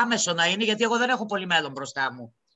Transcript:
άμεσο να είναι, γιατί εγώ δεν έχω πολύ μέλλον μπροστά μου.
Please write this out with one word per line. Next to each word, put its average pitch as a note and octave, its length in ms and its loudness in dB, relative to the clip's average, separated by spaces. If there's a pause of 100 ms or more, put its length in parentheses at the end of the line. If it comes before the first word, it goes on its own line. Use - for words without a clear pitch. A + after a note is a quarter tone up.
άμεσο A3+ 300 2
να E3+ 140 2
είναι, F#3+ 180 0
γιατί G#3+ 200 0
εγώ A#3 140 2
δεν B3 100 2
έχω A#3+ 180 0
πολύ G3 200 -4
μέλλον D#3+ 260 2
μπροστά C3+ 400 -4
μου. A#2+ 240 -16 (200)